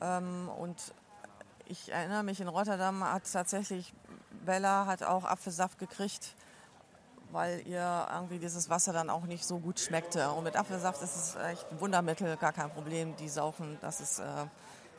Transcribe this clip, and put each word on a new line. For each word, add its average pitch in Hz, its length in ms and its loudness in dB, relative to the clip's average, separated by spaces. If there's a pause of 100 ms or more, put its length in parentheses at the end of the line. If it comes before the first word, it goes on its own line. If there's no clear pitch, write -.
Ähm, 180 480 -2 (100)
und - 360 -8 (720)
ich - 240 -10
erinnere 185 320 0
mich, 196 180 -2
in 180 80 -2
Rotterdam 190 540 2
hat 185 200 2 (100)
tatsächlich 190 600 -2 (500)
Bella 196 420 6
hat 190 160 0
auch 185 220 4
Apfelsaft 185 540 0
gekriegt, - 560 -4 (1000)
weil 170 340 0
ihr 175 460 0
irgendwie 175 260 -4
dieses 170 300 -2
Wasser 175 240 4
dann 160 160 2
auch 165 160 0
nicht 175 220 -4
so 180 120 -2
gut 170 220 -2
schmeckte. 165 520 2
Und 165 120 0
mit 165 100 0
Apfelsaft 185 460 2
ist 175 160 -2
es 165 200 -2
echt - 360 -4
ein 156 80 -8
Wundermittel, 175 560 4
gar 156 160 4
kein 151 180 -2
Problem. 160 460 -2
Die 156 140 -6
saufen, 151 500 -2
das - 200 -4
ist, - 180 0
äh, 95 60 -4 (760)